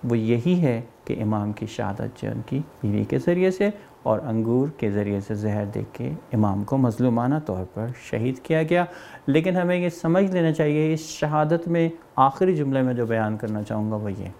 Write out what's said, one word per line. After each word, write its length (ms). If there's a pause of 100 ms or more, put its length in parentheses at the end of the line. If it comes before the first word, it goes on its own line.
وہ 140
یہی 440
ہے 200 (240)
کہ 160
امام 300
کی 140
شہادت 560
جو 100
ان 140
کی 140 (240)
بیوی 200
کے 160
ذریعے 320
سے 180 (340)
اور 160
انگور 480 (100)
کے 140
ذریعے 280
سے 160
زہر 300
دے 160 (120)
کے 180 (220)
امام 300
کو 140
مظلومانہ 580 (100)
طور 280
پر 140 (140)
شہید 380
کیا 240
گیا۔ 220 (400)
لیکن 320
ہمیں 180
یہ 140
سمجھ 420
لینا 200
چاہیے 420
اس 60
شہادت 680
میں 220 (260)
آخری 400
جملے 260
میں 120
جو 120
بیان 320
کرنا 260
چاہوں 280
گا 40
وہ 160
یہ 140 (140)